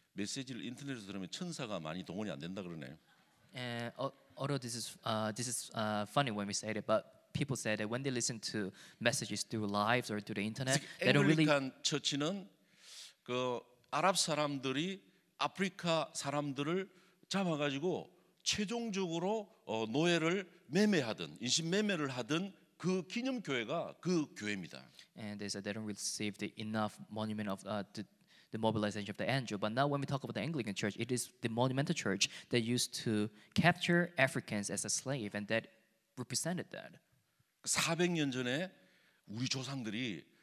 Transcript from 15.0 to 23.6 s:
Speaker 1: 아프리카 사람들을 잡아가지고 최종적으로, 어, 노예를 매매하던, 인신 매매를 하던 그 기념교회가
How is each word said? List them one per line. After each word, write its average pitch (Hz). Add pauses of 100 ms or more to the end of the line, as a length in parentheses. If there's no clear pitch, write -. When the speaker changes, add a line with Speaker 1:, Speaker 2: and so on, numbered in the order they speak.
Speaker 1:
아프리카 165
사람들을 147 (380)
잡아가지고 147 (340)
최종적으로, 202 (160)
어, 110
노예를 165 (200)
매매하던, 131
인신 156
매매를 185
하던 147 (240)
그 185
기념교회가 151